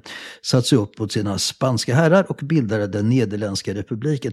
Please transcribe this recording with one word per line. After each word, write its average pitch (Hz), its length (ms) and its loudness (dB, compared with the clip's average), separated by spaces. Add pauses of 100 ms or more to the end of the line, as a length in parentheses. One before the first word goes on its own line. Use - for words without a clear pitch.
(420)
satt 127 240 2
sig 139 120 4
upp 104 220 -2
mot 107 120 -4
sina 101 260 -2
spanska - 580 -2
herrar 170 360 6
och - 120 -6
bildade 113 440 0
den 104 220 0
nederländska 104 640 -2
republiken. 120 600 -4